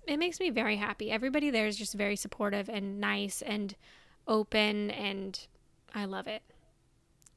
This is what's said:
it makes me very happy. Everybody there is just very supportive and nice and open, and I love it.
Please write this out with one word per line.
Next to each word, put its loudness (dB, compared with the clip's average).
it 0
makes 0
me 2
very 2
happy. -2
Everybody 2
there 4
is 0
just -4
very 0
supportive -2
and -4
nice 0
and -2
open, 2
and -6
I -2
love -6
it. -8